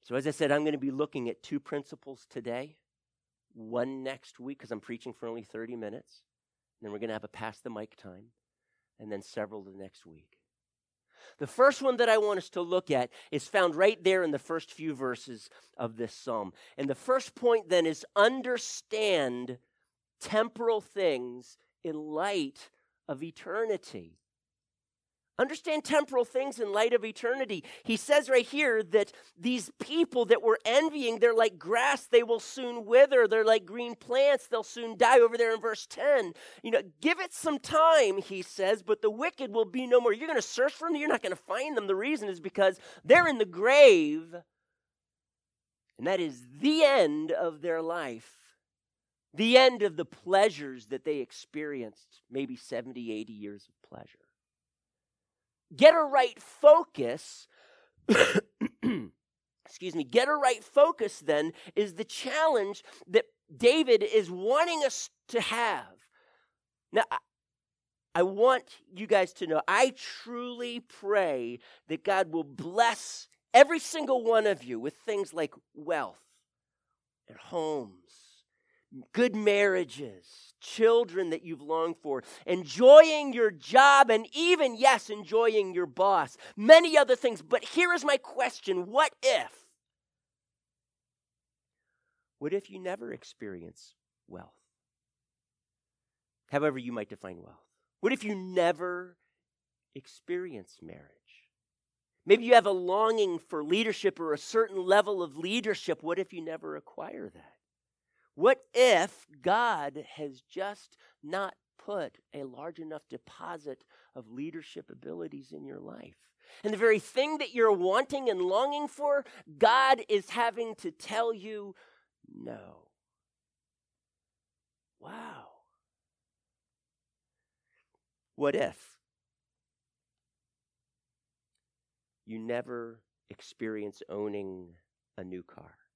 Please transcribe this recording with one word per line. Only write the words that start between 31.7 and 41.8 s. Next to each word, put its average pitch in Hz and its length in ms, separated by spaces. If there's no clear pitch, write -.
they 240 160
will 233 160
soon 240 460
wither. 247 420
They're 220 180
like 220 180
green 233 300
plants, 269 540
they'll 226 160
soon 226 340
die, 233 220
over 233 180
there 226 160
in 220 80
verse 220 240
ten. 240 480
You 226 80
know, 226 100
"Give 330 180
it 359 140
some 302 260
time," 302 580
he 190 240
says, 196 400
"but 208 220
the 214 80
wicked 254 420
will 226 120
be 254 200
no 247 160
more." 233 100
You're 240 160
gonna 285 140
search 269 320
for 320 140
them, 339 80
you're 294 120
not - 140
gonna 185 140
find 262 420
them. 208 80